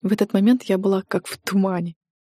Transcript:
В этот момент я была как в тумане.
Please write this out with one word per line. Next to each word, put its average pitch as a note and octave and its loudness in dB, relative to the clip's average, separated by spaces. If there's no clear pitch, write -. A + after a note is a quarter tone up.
В F#3+ -2
этот G#3 0
момент G#3+ 4
я F#3+ 0
была F#3+ 0
как - -4
в - -12
тумане. F#3 -2